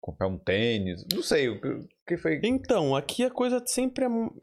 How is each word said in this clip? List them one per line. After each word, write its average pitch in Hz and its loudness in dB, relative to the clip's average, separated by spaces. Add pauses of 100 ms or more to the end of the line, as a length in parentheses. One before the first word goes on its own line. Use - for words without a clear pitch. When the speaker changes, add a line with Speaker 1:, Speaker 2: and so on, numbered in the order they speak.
Speaker 1:
comprar - -4
um 95 -4
tênis", 95 0
não 285 -2
sei, 139 2
o 101 -6
que, 131 -6
o - -6 (200)
que 175 -2
foi? 156 -2
Speaker 2:
Então, 208 2
aqui - 0
a 247 0
coisa 247 0
sempre 254 0
é 247 0
mu-, 226 -2